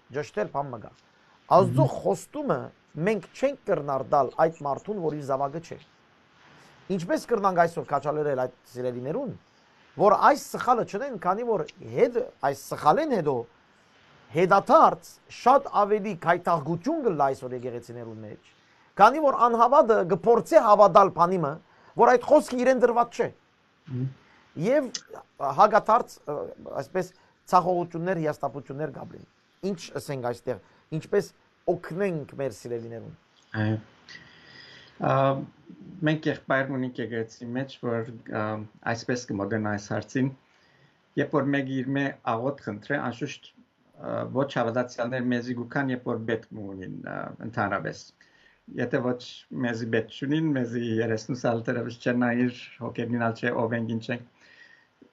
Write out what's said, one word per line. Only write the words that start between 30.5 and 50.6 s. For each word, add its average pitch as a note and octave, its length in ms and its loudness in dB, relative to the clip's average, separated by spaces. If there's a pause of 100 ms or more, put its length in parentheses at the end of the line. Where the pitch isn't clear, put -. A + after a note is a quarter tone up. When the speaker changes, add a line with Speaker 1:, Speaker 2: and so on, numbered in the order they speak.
Speaker 1:
ինչպես G3 340 -2 (420)
օգնենք E3+ 600 -4 (100)
մեր C3+ 160 -4
սիրելիներուն։ A#2 600 -10 (380)
Speaker 2:
Այո։ A2 260 0 (1200)
Ա, C3+ 120 2 (920)
մենք D#3 220 0
եղբայրն C3+ 480 -2
ունենք B2+ 260 -6
եկեղեցի A2+ 440 -8 (100)
մեջ, C3 260 -8
որ, A#2 280 -4 (180)
ա, A2 140 -4 (500)
այսպես B2 340 -6
կմոտեն G#2+ 460 -2
այս G2+ 180 -6
հարցին, B2+ 400 -4 (840)
երբ C#3 180 -2
որ C#3 180 0
մեկ C3+ 200 -2
իր C3 240 -4
մե C#3 80 0 (280)
աղոթ B2+ 300 -4
խնդրե, A2+ 400 -6
անշուշտ, - 460 -8
ա, - 640 -16 (180)
ոչ C3+ 220 -2
հավատացյալներ A#2+ 800 -4
մեզի B2 260 -6
գուքան, B2+ 360 -4
երբ A#2+ 180 -6
որ A2+ 160 -6
պետք A2+ 340 -6
ունին, G2 400 -12
ա, - 140 -10 (260)
ընդհանրապես։ G2+ 600 -4 (640)
Եթե B2+ 360 -4
ոչ B2 180 -4 (420)
մեզի A#2 280 -4
պետք A2+ 240 -2
չունին, D3+ 300 -2 (100)
մեզի A#2+ 280 -4 (200)